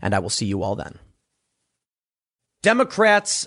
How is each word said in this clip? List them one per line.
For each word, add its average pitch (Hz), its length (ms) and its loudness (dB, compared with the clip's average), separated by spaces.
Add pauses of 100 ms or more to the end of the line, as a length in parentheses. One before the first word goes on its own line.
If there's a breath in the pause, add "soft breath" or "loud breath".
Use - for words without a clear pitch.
and 101 120 -2
I 98 40 2
will 92 120 -4
see - 160 -4
you 98 160 -2
all 98 120 -4
then. - 240 -12 (1600)
Democrats, 208 840 2